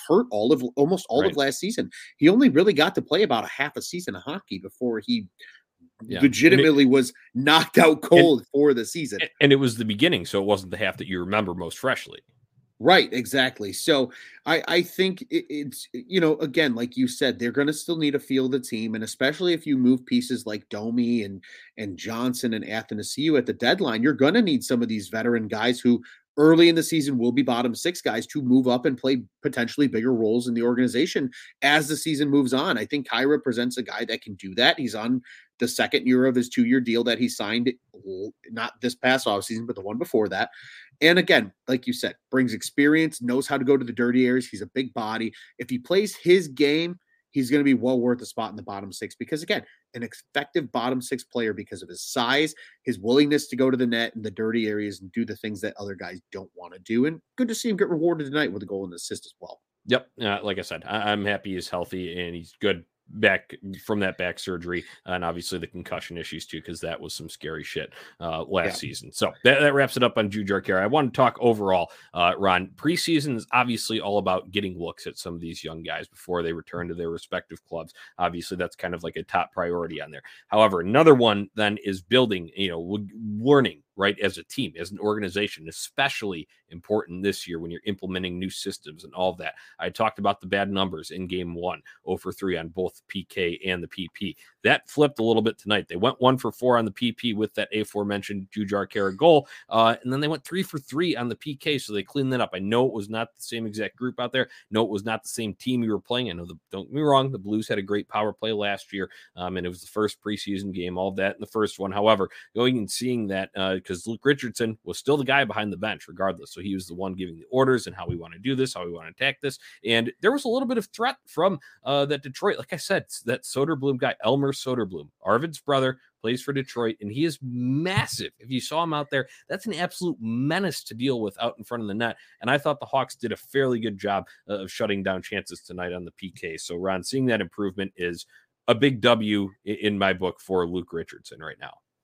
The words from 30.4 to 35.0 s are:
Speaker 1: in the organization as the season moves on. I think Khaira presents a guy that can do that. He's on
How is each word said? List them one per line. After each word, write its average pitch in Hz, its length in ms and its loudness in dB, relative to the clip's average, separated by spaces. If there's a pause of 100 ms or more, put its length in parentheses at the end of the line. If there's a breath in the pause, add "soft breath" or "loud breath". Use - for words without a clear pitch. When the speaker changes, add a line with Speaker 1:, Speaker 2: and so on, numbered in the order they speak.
Speaker 1:
in 120 80 -2
the 117 80 0
organization 123 680 0 (340 loud breath)
as 147 260 2
the 151 80 -2
season 147 320 -2
moves 139 260 4
on. 143 240 0
I 107 60 -4
think 139 240 -4
Khaira 135 340 2
presents 123 340 -2
a 127 60 -4
guy 104 220 -8
that 113 180 -6
can 107 120 -14
do 95 200 -12
that. 127 240 4
He's 120 160 -4
on 117 260 -2 (380 loud breath)